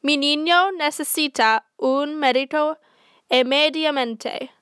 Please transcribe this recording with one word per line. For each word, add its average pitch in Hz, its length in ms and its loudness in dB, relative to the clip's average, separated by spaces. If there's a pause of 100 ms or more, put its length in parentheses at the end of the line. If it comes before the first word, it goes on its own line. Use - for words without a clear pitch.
Mi 294 160 0
niño 320 540 2
necesita 294 920 0 (120)
un 277 380 -2
médico 302 640 0 (520)
inmediatamente. 269 1200 0 (100)